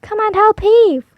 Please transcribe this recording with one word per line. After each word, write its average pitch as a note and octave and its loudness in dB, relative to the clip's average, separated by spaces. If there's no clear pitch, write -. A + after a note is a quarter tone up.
Come G#4+ -12
and G#4+ -4
help G#4+ 0
heave G4+ 2